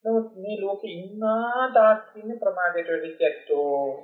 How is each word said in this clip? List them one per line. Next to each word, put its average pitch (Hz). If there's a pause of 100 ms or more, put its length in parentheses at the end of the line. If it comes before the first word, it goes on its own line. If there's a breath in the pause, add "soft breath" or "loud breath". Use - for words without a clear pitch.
නමුත් 226
මේ 208
ලෝකේ 196
ඉන්නා 220
තාක් 220 (140)
ඉන්නේ 220
ප්‍රමාදයට 175
වෙච්ච 160
ඇත්තෝ. 143 (200)